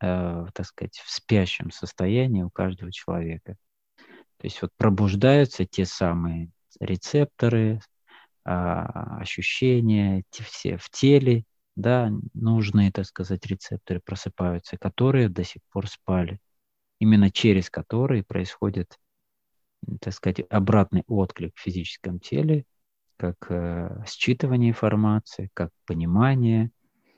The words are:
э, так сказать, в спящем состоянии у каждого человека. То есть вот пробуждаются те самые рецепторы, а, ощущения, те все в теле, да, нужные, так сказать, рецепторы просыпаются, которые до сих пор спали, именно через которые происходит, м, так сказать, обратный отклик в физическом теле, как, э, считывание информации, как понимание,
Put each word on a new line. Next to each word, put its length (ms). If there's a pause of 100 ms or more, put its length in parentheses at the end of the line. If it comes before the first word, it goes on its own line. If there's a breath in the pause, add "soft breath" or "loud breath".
э, 520
так 120
сказать, 380
в 80
спящем 600
состоянии 720
у 60
каждого 420
человека. 640 (800 loud breath)
То 100
есть 140
вот 160
пробуждаются 880
те 200
самые 640 (280)
рецепторы, 1000 (640 soft breath)
а, 760
ощущения, 1080
те 140
все 340
в 120
теле, 560 (300)
да, 360 (220)
нужные, 580
так 140
сказать, 420
рецепторы 580
просыпаются, 720
которые 520
до 140
сих 180 (100)
пор 160
спали, 520 (600)
именно 320
через 380
которые 540
происходит, 760 (880)
м, 120
так 140
сказать, 360
обратный 580
отклик 480
в 60
физическом 580
теле, 460 (520)
как, 200 (120)
э, 560
считывание 640
информации, 840
как 180 (140)
понимание, 880 (460)